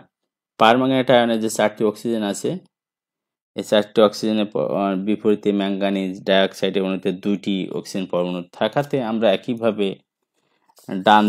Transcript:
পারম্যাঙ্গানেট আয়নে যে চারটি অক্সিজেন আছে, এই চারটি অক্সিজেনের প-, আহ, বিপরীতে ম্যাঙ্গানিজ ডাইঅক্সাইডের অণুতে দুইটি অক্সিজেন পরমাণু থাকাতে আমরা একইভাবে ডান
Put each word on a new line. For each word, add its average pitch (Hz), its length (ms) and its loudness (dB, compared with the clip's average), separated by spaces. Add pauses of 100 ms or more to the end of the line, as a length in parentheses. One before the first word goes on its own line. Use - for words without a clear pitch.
(600)
পারম্যাঙ্গানেট 127 500 4
আয়নে 120 320 4
যে 110 140 -2
চারটি 107 340 0
অক্সিজেন 113 420 -4
আছে, 120 180 -6 (1040)
এই 101 140 -8
চারটি 107 360 0
অক্সিজেনের 107 460 -2
প-, - 160 -2 (100)
আহ, 98 160 0 (120)
বিপরীতে 104 440 0 (100)
ম্যাঙ্গানিজ 98 520 -2 (160)
ডাইঅক্সাইডের 98 580 0
অণুতে 95 240 -4 (140)
দুইটি 101 300 -2 (240)
অক্সিজেন 95 340 -8
পরমাণু 90 280 -2 (180)
থাকাতে 143 380 -2 (140)
আমরা 113 160 0 (100)
একইভাবে 110 520 -2 (1160)
ডান 107 220 8